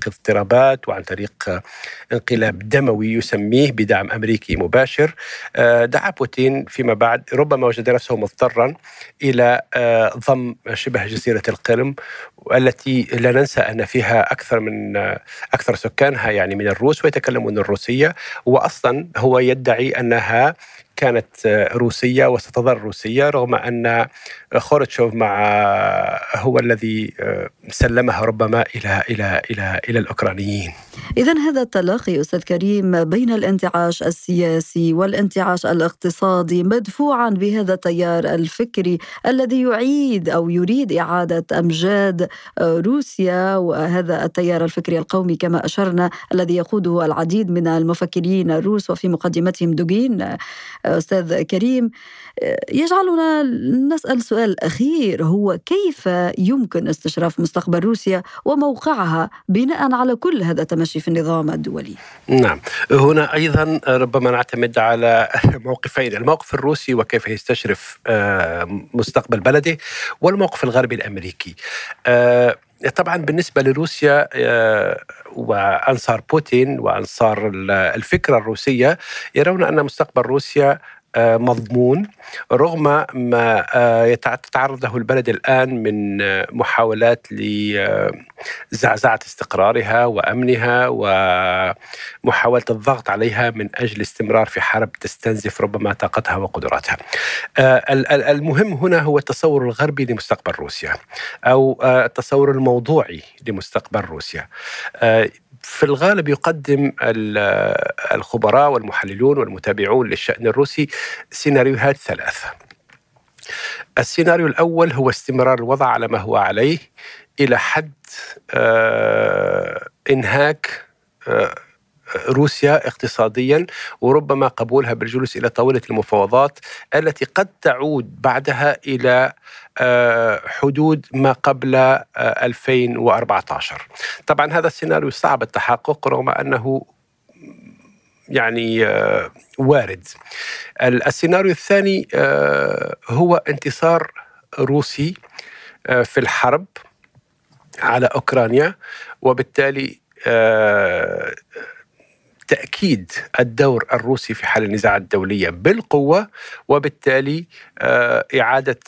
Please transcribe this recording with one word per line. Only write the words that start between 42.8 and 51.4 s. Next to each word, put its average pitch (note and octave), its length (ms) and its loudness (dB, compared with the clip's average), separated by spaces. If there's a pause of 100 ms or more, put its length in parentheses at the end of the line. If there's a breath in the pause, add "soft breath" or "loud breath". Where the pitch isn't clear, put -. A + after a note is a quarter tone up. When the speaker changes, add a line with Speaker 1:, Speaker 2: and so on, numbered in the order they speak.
Speaker 2:
روسيا، F#3+ 720 0
وهذا F3 720 -2
التيار E3+ 380 0
الفكري E3 340 -2
القومي F3+ 380 -2
كما E3+ 300 -2
أشرنا F3+ 440 0 (240 loud breath)
الذي F3 220 0
يقوده F3 500 0
العديد E3 460 0
من E3+ 160 0
المفكرين E3+ 840 0
الروس F#3+ 380 -2
وفي F3+ 180 -4
مقدمتهم E3+ 640 -2
دوغين، F#3 500 0
آه، - 160 -8 (480 loud breath)
أستاذ E3+ 560 -2